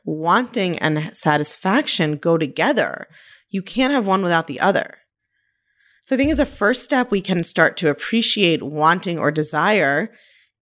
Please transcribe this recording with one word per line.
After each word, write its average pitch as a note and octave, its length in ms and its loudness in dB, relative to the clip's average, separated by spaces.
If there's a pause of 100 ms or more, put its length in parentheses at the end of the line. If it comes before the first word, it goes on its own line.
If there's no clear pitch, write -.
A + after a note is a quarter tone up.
wanting F3 760 0
and D3+ 360 -2
satisfaction D#3 1040 0
go E3 200 2
together. D#3+ 720 -2 (460)
You G3 80 -4
can't C4 320 -2
have A#3 140 0
one F#3+ 160 2
without E3+ 240 0
the - 120 -10
other. - 380 0 (1080)
So - 120 -2
I - 20 2
think C4 140 2
as C4 80 2
a F#3+ 60 2
first - 380 -2
step, B3+ 280 0
we G3 100 0
can F3 220 -2
start - 340 0
to D#3+ 120 2
appreciate F3+ 760 0
wanting D#3+ 560 0
or C#3 120 2
desire D#3 800 0 (520)